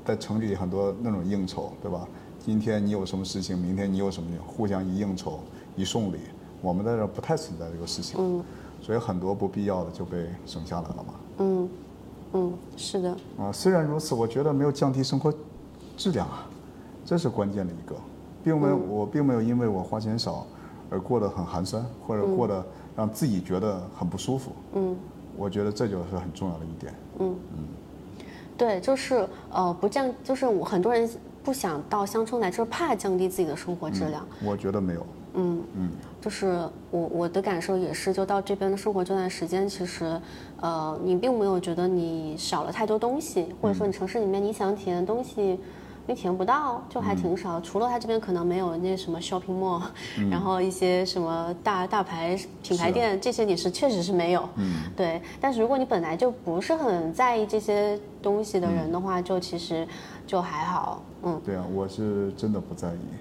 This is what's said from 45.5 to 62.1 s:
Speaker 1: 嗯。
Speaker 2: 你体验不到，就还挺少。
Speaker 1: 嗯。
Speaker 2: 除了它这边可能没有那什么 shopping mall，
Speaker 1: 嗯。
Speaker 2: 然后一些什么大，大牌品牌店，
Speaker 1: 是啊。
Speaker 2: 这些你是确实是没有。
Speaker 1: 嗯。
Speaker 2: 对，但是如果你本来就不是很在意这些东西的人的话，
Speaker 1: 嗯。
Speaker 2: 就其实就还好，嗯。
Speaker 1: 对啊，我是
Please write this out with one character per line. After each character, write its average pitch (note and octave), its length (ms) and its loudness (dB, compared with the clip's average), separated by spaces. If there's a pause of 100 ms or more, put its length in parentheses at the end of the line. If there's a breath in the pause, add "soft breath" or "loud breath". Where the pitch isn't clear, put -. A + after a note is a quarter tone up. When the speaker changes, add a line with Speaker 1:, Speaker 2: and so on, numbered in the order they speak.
Speaker 1:
嗯。 F#3 60 -2 (500 loud breath)
Speaker 2:
你 B3 60 2
体 - 80 -10
验 F#3 140 2
不 F#3 80 2
到， B3+ 440 2
就 B3 120 -2
还 G3 120 2
挺 F3+ 220 2
少。 F3 240 -2
Speaker 1:
嗯。 E3+ 40 -8
Speaker 2:
除 G3 160 -2
了 A#3+ 100 4
它 A#3+ 100 2
这 A3+ 80 -6
边 A3+ 120 4
可 A3 120 -4
能 F3 140 2
没 F3 140 4
有 E3+ 180 0
那 F#3 180 2
什 F3+ 160 -4
么 E3+ 80 -2
shopping F#3 400 -2
mall， F#3 220 2 (360 loud breath)
Speaker 1:
嗯。 G#2 120 2
Speaker 2:
然 F3 100 2
后 F#3+ 220 2
一 F#3 100 4
些 F3+ 340 4
什 F3+ 160 0
么 E3 400 0
大， F#3 240 2
大 G#3 160 4
牌 F3 360 0 (260)
品 F3 140 2
牌 F3 120 4
店， A3 220 4
Speaker 1:
是 F#3+ 60 2
啊。 - 40 2
Speaker 2:
这 B3 100 2
些 A3+ 120 4
你 G3 120 6
是 F3 140 0
确 C#4 200 4
实 G3 120 2
是 F3 100 0
没 F3 200 6
有。 F3 240 4
Speaker 1:
嗯。 F2+ 280 0 (120)
Speaker 2:
对， E3+ 260 2 (180 loud breath)
但 C#4 140 4
是 A3+ 80 4
如 A3+ 60 6
果 C4+ 100 6
你 C4 80 4
本 B3+ 160 2
来 E3+ 140 0
就 B3 160 4
不 F3+ 300 0
是 E4 120 2
很 F3+ 400 2
在 A#3+ 240 4
意 G#3+ 80 4
这 G#3+ 140 2
些 G#3 400 4 (220)
东 G#3 220 4
西 G#3 160 0
的 F3 120 4
人 E3 180 2
的 F3 100 2
话， F#3 200 0
Speaker 1:
嗯。 F3+ 40 0
Speaker 2:
就 F#3 140 2
其 F3+ 220 -2
实 E3 280 -2 (380 loud breath)
就 F#3 160 2
还 D#3+ 240 -2
好， - 360 -2 (220)
嗯。 F3 220 -2
Speaker 1:
对 G2 100 -2
啊， F2+ 180 -2
我 F#2+ 140 0
是 G2+ 500 0